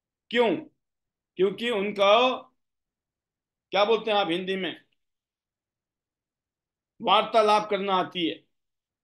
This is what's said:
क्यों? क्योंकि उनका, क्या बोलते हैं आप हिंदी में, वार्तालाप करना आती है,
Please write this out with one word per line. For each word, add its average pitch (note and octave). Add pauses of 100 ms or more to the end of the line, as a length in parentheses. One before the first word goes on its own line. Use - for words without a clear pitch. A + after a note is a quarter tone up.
(300)
क्यों? A3+ (800)
क्योंकि G3+
उनका, G#3 (1300)
क्या G3
बोलते A3
हैं G#3
आप F#3+
हिंदी F#3
में, F3 (2250)
वार्तालाप G#3+
करना G3
आती F3+
है, - (600)